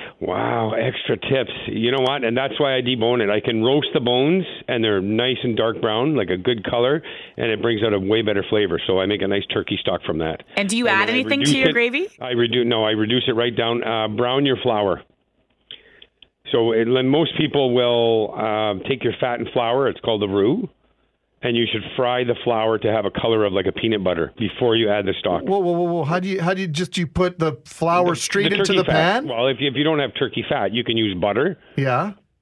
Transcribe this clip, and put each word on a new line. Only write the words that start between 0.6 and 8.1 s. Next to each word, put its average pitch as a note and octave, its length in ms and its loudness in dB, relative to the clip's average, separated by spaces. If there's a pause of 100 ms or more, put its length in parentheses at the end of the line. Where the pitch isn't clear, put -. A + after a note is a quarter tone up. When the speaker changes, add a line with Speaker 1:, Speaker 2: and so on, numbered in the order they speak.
Speaker 1:
extra A#2+ 440 -2
tips. C3+ 360 -2 (160)
You A2+ 240 0
know C3+ 100 2
what? C3 220 0
And A#2+ 120 0
that's B2+ 240 -2
why C3+ 160 2
I B2+ 60 0
debone A#2+ 400 2
it. G2+ 80 2
I G#2 100 2
can A2+ 240 0
roast C#3 300 2
the D3+ 60 2
bones, C3+ 460 2 (220)
and B2 160 0
they're G#2 160 2
nice A2+ 440 0
and A#2+ 120 -2
dark A2+ 240 0
brown, B2 360 0
like F#2+ 160 0
a F#2 60 0
good G#2+ 260 -2
color, C3 400 0 (340)
and A#2 140 0
it G#2+ 100 -2
brings A2+ 220 0
out A2 100 2
a G2+ 60 0
way G#2+ 240 2